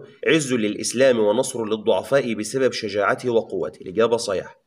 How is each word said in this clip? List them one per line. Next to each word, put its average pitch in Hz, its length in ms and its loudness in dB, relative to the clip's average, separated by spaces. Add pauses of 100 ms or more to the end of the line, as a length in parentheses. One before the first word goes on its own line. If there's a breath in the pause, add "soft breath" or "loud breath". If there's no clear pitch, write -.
(280 loud breath)
عز 139 260 2
للإسلام 117 640 2
ونصر 113 460 0
للضعفاء 110 680 0
بسبب 117 380 0
شجاعته 104 580 -2
وقوته. 104 520 -2
الإجابة 110 360 2
صحيحة. 95 380 -4 (120)